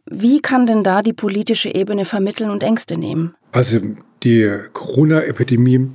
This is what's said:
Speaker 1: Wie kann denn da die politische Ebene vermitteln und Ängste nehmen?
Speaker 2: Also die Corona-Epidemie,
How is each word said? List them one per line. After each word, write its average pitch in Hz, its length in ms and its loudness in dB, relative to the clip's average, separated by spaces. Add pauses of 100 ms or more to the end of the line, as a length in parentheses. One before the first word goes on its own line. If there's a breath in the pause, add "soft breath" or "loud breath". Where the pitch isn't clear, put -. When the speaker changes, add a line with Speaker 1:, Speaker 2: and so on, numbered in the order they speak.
Speaker 1:
Wie 240 340 2
kann 254 260 2
denn 220 160 2
da 190 200 2
die 220 100 0
politische 208 640 -2
Ebene 196 320 -2
vermitteln 208 420 -4
und 208 140 -4
Ängste 220 340 -2
nehmen? 165 380 -4 (180)
Speaker 2:
Also 117 280 0 (420)
die 113 280 4 (220)
Corona-Epidemie, 131 1200 2